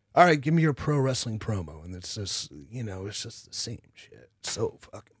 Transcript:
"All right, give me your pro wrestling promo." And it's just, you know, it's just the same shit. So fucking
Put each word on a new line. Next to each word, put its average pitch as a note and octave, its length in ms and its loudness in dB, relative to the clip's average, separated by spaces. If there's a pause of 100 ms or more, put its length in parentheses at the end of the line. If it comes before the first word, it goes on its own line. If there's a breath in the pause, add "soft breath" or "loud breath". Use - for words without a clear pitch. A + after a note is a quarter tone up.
(140)
"All F3 100 10
right, D#3+ 160 6
give D#3 140 2
me E3 80 6
your D#3 100 6
pro D3 260 0
wrestling B2 400 0
promo." D#2+ 460 -4
And F2+ 100 -10
it's F2+ 200 -10
just, - 360 -6 (200)
you A#2+ 120 -8
know, F#2+ 240 -8
it's G#2 160 -6
just - 260 -14
the - 60 -18
same - 260 -6 (140)
shit. - 360 -20 (120)
So - 380 -2
fucking - 400 -18